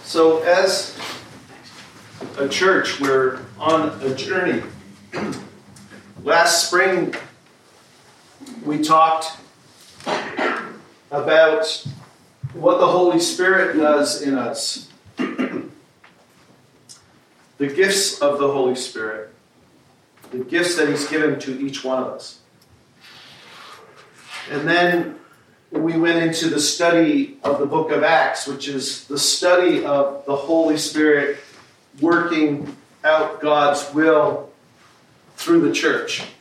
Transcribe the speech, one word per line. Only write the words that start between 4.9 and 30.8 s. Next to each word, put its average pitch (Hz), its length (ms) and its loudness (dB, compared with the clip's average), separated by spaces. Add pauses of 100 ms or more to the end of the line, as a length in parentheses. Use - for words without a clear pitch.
<clears throat> - 1120 -14
Last 165 460 2
spring, 180 460 0 (1500)
we 151 220 -2
talked 160 540 2 (1700)
about 156 760 2 (680)
what 170 260 2
the 180 100 4
Holy 175 320 4
Spirit 185 580 0
does 147 420 2
in 139 160 -2
us. - 540 -8 (260)
<clears throat> - 120 -4 (2250)
The 143 120 -2
gifts - 520 0
of 143 180 2
the 139 140 2
Holy 127 220 0
Spirit. 110 580 -10 (1000)
The 127 140 -8
gifts 175 320 -2
that 147 140 0
he's 143 180 -4
given 147 320 0
to 131 180 -8
each 135 260 -6
one 131 180 -2
of - 60 -6
us. - 320 -16 (2000)
And 147 180 -4
then 175 520 2 (520)
we 160 260 -2
went 165 240 2
into 160 260 0
the 143 120 0
study 165 800 2
of 143 160 0
the 143 80 0
book 151 240 -2
of 147 120 0
Acts, 156 440 2
which 139 220 -8
is 131 380 -8
the 147 120 -6
study 180 680 2
of 143 420 -2
the 143 100 -2
Holy 160 400 2
Spirit 147 600 0 (640)